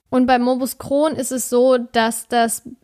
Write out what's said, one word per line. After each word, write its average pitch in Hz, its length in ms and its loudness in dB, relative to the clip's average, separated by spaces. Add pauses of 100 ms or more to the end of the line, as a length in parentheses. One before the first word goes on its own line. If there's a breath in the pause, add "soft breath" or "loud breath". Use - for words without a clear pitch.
(100)
Und 254 160 2
bei 254 120 4
Morbus 247 380 -2
Crohn 285 400 0
ist 247 160 -6
es 254 160 -6
so, 254 300 4
dass 233 500 -4
das 233 340 0 (220)